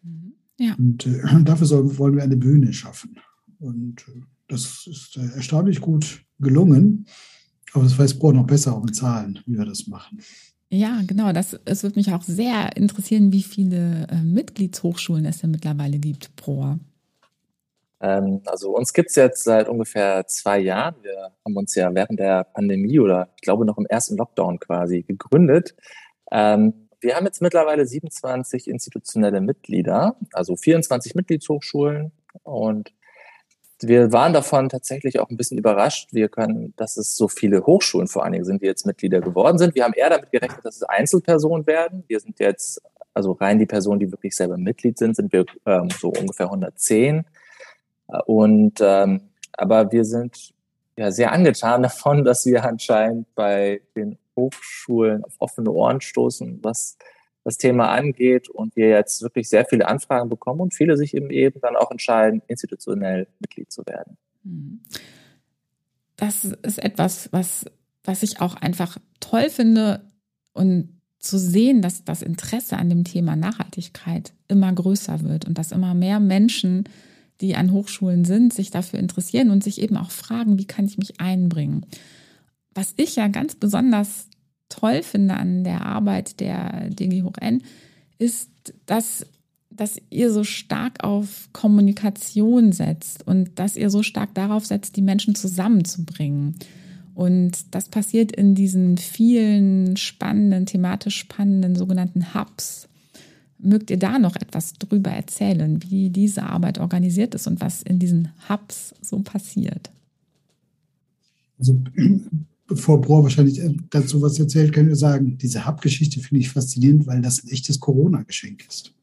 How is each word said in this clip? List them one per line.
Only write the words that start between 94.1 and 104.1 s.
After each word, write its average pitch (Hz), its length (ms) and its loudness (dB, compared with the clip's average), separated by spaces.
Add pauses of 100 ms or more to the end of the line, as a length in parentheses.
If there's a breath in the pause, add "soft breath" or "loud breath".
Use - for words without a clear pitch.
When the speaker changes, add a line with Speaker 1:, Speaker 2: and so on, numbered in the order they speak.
Speaker 1:
darauf 208 320 -2
setzt, 202 300 -6
die 202 60 0
Menschen 202 340 0
zusammenzubringen. 170 1200 -2 (580 loud breath)
Und 180 600 0
das 190 140 -6
passiert 214 420 0
in 202 240 4
diesen 185 420 2
vielen 202 1000 2
spannenden, 196 680 0
thematisch 190 520 -2
spannenden 190 580 0
sogenannten 180 580 -2
Hubs. - 540 -10 (720 soft breath)
Mögt 208 340 2
ihr 185 80 0
da 196 180 0